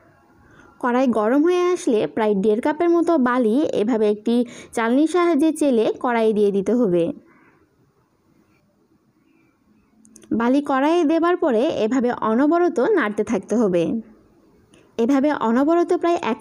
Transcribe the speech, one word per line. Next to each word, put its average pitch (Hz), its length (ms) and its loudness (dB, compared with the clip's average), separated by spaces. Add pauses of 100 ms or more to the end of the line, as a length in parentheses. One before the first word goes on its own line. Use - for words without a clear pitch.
(800)
কড়াই 254 280 0
গরম 226 360 2
হয়ে 359 180 2
আসলে 330 460 0
প্রায় 214 280 0
দেড় 214 260 0
কাপের 339 280 0
মতো 339 280 2
বালি 247 440 0 (120)
এভাবে 214 360 0
একটি 233 360 0 (280)
চালনির 240 340 0
সাহায্যে 320 440 2
চেলে 277 480 0
কড়াইয়ে 226 340 0
দিয়ে 202 180 2
দিতে 196 220 -2
হবে। 175 400 0 (3250)
বালি 240 300 0
কড়াইয়ে 294 420 0
দেবার 330 340 0
পরে 254 240 0
এভাবে 247 500 -2
অনবরত 302 680 0
নাড়তে 247 440 0
থাকতে 208 320 -4
হবে। 202 460 0 (960)
এভাবে 269 360 2
অনবরত 302 600 0
প্রায় 339 280 0
এক - 200 -4